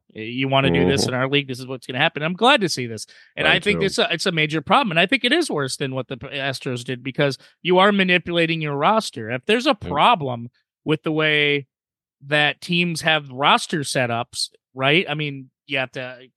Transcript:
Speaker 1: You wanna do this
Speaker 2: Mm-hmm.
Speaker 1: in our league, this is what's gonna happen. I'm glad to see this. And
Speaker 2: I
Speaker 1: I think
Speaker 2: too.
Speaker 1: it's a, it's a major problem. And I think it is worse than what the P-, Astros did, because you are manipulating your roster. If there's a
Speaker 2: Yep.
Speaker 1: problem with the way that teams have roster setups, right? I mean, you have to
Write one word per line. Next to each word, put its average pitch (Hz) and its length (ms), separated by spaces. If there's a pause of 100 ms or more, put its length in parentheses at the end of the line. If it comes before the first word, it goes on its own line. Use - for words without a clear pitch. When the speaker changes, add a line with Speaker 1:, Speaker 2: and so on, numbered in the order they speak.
(140)
Speaker 1:
You 120 340
wanna 135 240
do 170 160
this 139 140
Speaker 2:
Mm-hmm. - 120
Speaker 1:
in 127 60
our 135 100
league, 143 180
this 123 120
is 131 80
what's 131 180
gonna 127 140
happen. 156 240
I'm 170 100
glad 226 280
to 175 80
see 123 180
this. 113 180 (300)
And 151 120
Speaker 2:
I 165 80
Speaker 1:
I 185 40
think 185 220
Speaker 2:
too. 196 40
Speaker 1:
it's 190 140
a, 170 120
it's 170 140
a 190 60
major 156 300
problem. 240 300
And 165 80
I 180 60
think 247 180
it 247 100
is 320 180
worse 143 260
than 135 160
what 131 140
the 131 100
P-, 131 120
Astros 131 540
did, 127 200
because 135 340 (240)
you 180 160
are 196 140
manipulating 175 680
your 147 160
roster. 151 540
If 127 160
there's 240 220
a 262 140
Speaker 2:
Yep. - 0
Speaker 1:
problem 143 680 (360)
with 151 180
the 165 80
way 151 560 (580)
that 147 360
teams 175 400
have 156 300
roster 156 500
setups, 123 680 (240)
right? 139 360
I 147 40
mean, 139 360 (180)
you 139 100
have 131 140
to 127 460